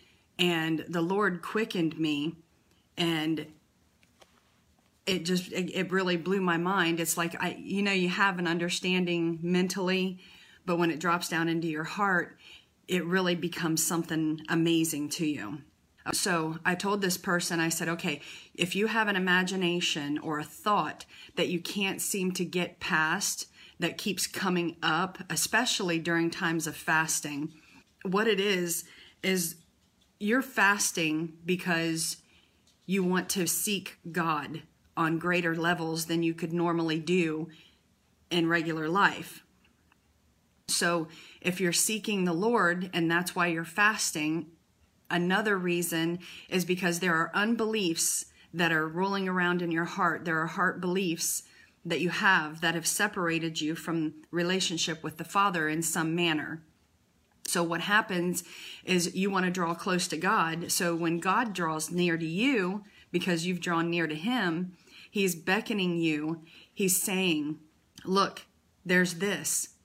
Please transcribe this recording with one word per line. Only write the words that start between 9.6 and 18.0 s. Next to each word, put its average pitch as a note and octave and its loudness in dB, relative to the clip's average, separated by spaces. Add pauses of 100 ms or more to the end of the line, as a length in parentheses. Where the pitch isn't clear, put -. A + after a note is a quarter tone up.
but F3 0
when E3+ 4
it D3+ -2
drops F3 2
down E3 0
into E3 0
your D#3 -2
heart, F#3 0 (480)
it F3+ 0
really F3+ 2
becomes E3 0
something D#3+ 0
amazing E3 2
to E3 -4
you. C3+ -4 (560)
So E3 -2
I F3+ 2
told G3+ 0
this F3+ 0
person, F3 0
I E3 2
said, D#3+ -2
"Okay, E3+ -4 (320)